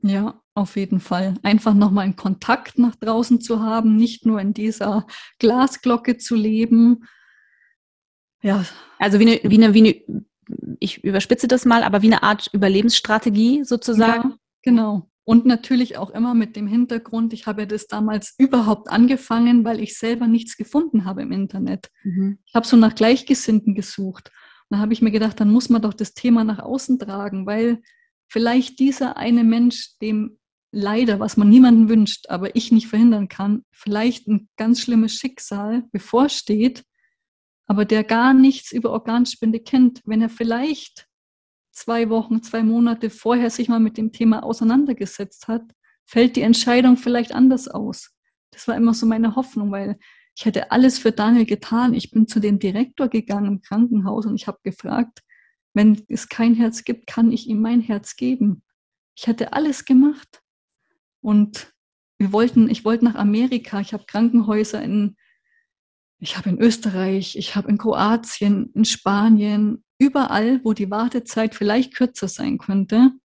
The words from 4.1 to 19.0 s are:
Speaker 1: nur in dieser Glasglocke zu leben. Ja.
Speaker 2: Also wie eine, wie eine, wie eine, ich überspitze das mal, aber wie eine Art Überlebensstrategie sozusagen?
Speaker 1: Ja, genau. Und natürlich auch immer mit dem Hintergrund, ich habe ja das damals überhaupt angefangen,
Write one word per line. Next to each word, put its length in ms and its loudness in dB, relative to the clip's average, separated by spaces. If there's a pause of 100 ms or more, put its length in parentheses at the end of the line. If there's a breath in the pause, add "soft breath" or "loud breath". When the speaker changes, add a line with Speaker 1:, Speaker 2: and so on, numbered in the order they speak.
Speaker 1:
nur 140 2
in 140 -2
dieser 520 -4 (340 loud breath)
Glasglocke 800 0
zu 180 -6
leben. 680 2 (1400 soft breath)
Ja. 220 0 (340 loud breath)
Speaker 2:
Also 220 2
wie 100 6
eine, 220 0
wie 60 6
eine, 160 6
wie 60 6
eine, 460 2 (540)
ich 240 -8
überspitze 460 -2
das 160 0
mal, 180 4
aber 180 0
wie 60 4
eine 160 4
Art 300 -2
Überlebensstrategie 1120 0
sozusagen? 640 0
Speaker 1:
Ja, 80 -10 (240)
genau. 480 0 (160)
Und 200 4
natürlich 520 0
auch 120 -10
immer 240 -4
mit 220 -2
dem 100 -8
Hintergrund, 680 -4
ich 120 -16
habe 180 -6
ja 20 -8
das 220 -8
damals 500 -6
überhaupt 520 0
angefangen, 760 2